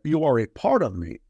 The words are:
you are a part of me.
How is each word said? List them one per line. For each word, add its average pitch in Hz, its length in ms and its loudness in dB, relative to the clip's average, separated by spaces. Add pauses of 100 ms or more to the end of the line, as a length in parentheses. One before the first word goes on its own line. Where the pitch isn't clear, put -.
you 156 200 0
are 135 160 4
a 110 60 0
part 214 380 0
of 98 120 -4
me. 85 240 -10 (100)